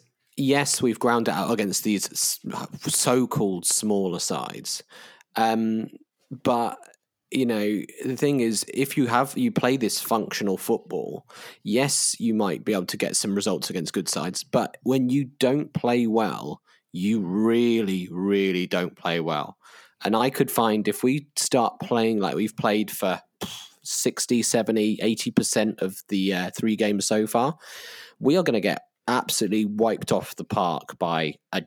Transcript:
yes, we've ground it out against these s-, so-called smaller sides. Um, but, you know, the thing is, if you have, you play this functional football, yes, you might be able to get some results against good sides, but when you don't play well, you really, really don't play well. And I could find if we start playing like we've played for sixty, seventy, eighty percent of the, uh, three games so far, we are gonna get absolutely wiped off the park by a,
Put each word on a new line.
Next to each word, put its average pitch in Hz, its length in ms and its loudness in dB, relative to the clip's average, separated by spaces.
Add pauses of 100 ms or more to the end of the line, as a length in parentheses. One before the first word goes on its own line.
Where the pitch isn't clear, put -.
(380)
yes, 139 440 2
we've 117 180 2
ground 117 280 4
it 104 60 0
out 85 180 0
against 104 320 -2
these 104 280 0
s-, - 280 -2 (480)
so-called 107 760 2
smaller 98 540 0
sides. - 640 -6 (520)
Um, 113 540 2 (400)
but, 120 480 0 (540)
you 131 160 2
know, 104 340 0 (240)
the 131 100 -4
thing 143 260 2
is, 113 300 0
if 139 260 -2
you 131 100 4
have, 123 280 2
you 120 160 2
play 127 260 2
this 110 220 -2
functional 104 580 -2
football, - 680 -4 (380)
yes, 127 560 0
you 113 160 0
might 101 280 0
be 107 100 0
able 92 120 0
to 104 120 -6
get - 180 -2
some 101 200 0
results 101 360 -2
against 85 220 -6
good 90 160 -2
sides, - 340 -4
but - 400 -2
when 127 260 2
you 139 160 2 (140)
don't 139 340 2
play 120 320 2
well, 107 560 0 (300)
you 104 300 0
really, 107 880 2
really 95 560 0
don't 90 280 -2
play 85 240 -2
well. 80 380 -4 (480)
And 104 100 2
I 120 140 4
could 135 220 0
find 107 360 2
if 104 140 -2
we 139 340 2
start - 440 0
playing 113 400 0
like 87 160 0
we've 107 200 -2
played 107 360 0
for 90 280 -2 (640)
sixty, - 600 0
seventy, 110 580 2
eighty 110 300 0
percent - 500 0
of 95 280 -4
the, 98 240 2
uh, 90 220 -2
three 110 200 0
games 104 300 0
so 107 200 2
far, 123 320 0 (600)
we 151 180 4
are 180 60 4
gonna 120 160 2
get 92 240 0 (240)
absolutely 107 580 0
wiped 107 460 0
off 95 240 -2
the - 80 -10
park 87 560 -2
by 82 340 0 (180)
a, 92 160 -4